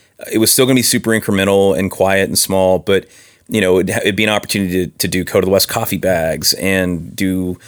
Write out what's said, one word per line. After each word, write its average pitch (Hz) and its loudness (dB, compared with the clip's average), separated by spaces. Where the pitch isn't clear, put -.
It - 0
was 110 2
still - 4
gonna 131 6
be 127 4
super 113 0
incremental 98 2
and 92 -2
quiet 95 2
and - -2
small, 92 2
but, 95 0
you 110 -2
know, 92 2
it'd, 92 0
it'd 104 -2
be 107 -2
an 107 0
opportunity 95 -2
to, - -16
to - -4
do 90 -2
Code 95 0
of 92 -2
the 92 0
West 95 2
coffee 107 -4
bags 80 -2
and 90 -2
do, 92 -4